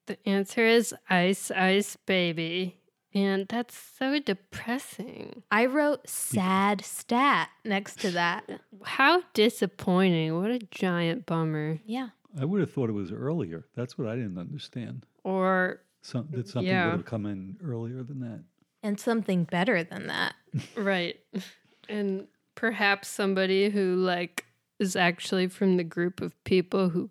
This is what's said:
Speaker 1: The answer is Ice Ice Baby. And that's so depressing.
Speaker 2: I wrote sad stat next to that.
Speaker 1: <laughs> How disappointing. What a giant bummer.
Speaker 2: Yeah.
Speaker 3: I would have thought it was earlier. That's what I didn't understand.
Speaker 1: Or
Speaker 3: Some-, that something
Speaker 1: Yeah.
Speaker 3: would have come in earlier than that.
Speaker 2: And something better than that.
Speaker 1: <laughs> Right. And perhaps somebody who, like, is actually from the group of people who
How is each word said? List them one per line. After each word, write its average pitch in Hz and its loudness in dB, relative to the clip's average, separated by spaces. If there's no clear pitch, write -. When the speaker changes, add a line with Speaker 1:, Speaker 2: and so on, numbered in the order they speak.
Speaker 1:
The - -8
answer 196 2
is 226 4
Ice 185 2
Ice 190 2
Baby. 175 -2
And 196 0
that's 233 -6
so 277 0
depressing. - -8
Speaker 2:
I 220 4
wrote 294 2
sad 196 2
stat 247 2
next 202 -4
to 190 0
that. 175 0
Speaker 1:
<laughs> 202 -20
How 330 4
disappointing. 180 4
What 208 0
a 247 -2
giant 175 -2
bummer. 160 -2
Speaker 2:
Yeah. 240 -6
Speaker 3:
I 131 0
would 196 0
have 147 0
thought 120 0
it 107 -2
was 98 -4
earlier. 113 -4
That's 123 -8
what 127 -4
I 110 -4
didn't 104 -6
understand. 123 -10
Speaker 1:
Or 185 0
Speaker 3:
Some-, 127 -6
that 123 -6
something 185 -2
Speaker 1:
Yeah. 185 2
Speaker 3:
would 175 0
have - -6
come 107 -4
in 95 -8
earlier 123 -6
than 131 -10
that. 117 -10
Speaker 2:
And 208 -2
something 202 0
better 185 2
than 180 -10
that. - -4
Speaker 1:
<laughs> - -6
Right. 190 -2
And 202 -4
perhaps 202 0
somebody 190 2
who, 190 2
like, 180 -2
is 190 0
actually 185 2
from 185 4
the 175 2
group 175 -4
of - -10
people 190 2
who 175 -2